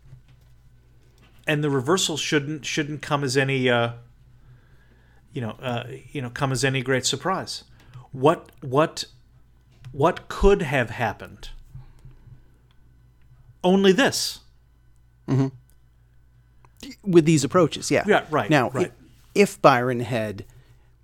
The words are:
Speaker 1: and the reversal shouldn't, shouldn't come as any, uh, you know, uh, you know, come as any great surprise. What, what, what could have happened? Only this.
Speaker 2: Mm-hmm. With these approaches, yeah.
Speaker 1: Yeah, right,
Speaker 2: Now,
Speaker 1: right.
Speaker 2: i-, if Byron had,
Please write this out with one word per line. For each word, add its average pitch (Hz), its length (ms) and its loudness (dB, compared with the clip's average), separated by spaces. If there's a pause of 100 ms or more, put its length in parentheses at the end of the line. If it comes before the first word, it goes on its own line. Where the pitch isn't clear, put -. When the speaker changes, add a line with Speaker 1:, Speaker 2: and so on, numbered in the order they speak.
(1500)
Speaker 1:
and 151 160 0
the 151 60 0
reversal 143 480 0
shouldn't, 147 480 -2
shouldn't 151 360 -6
come 143 220 -2
as 131 140 -2
any, 131 320 2
uh, 120 240 2 (1400)
you 139 80 -8
know, 110 200 -8
uh, 120 240 -6 (260)
you 147 100 -8
know, 123 80 -8
come 131 220 -4
as 127 120 -4
any 135 180 0
great 127 240 -2
surprise. 156 580 -4 (480)
What, 143 400 0 (100)
what, 151 440 -2 (840)
what 165 380 0
could 196 320 4
have 131 300 -2
happened? 101 580 -8 (2250)
Only 196 300 6
this. - 460 -2 (880)
Speaker 2:
Mm-hmm. 135 200 0 (1600)
With 170 160 6
these 156 180 4
approaches, 156 480 0
yeah. 139 140 2
Speaker 1:
Yeah, 190 240 2
right, 127 200 -2
Speaker 2:
Now, 135 220 2
Speaker 1:
right. 131 160 -2
Speaker 2:
i-, - 40 -12 (420)
if 190 280 0
Byron 123 400 4
had, 110 440 -6 (580)